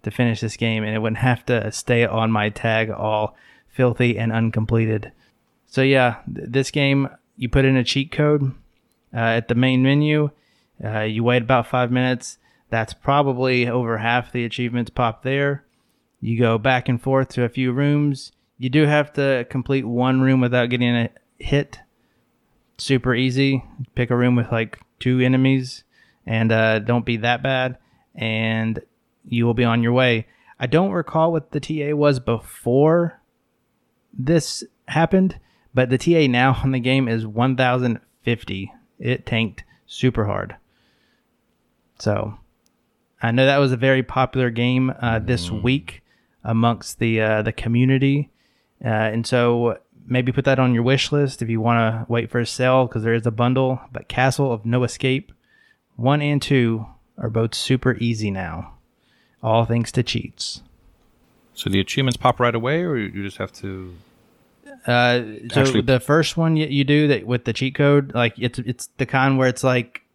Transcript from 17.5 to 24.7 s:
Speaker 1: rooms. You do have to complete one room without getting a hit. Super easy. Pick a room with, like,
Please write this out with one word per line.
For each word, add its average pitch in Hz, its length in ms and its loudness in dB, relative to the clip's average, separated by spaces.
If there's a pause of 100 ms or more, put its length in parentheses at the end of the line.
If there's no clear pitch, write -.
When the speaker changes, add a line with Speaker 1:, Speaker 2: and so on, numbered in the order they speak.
Speaker 1:
rooms. 143 600 0 (260)
You 127 120 -4
do 151 160 4
have 147 280 2
to 135 360 0
complete 135 360 -2
one 127 340 2
room 131 200 4
without 123 300 2
getting 120 240 2
a 117 160 0 (280)
hit. - 420 -2 (1000)
Super 127 360 0
easy. 131 500 0 (300)
Pick 123 160 -2
a 123 60 2
room 123 200 2
with, 117 140 0
like, 113 280 -4 (200)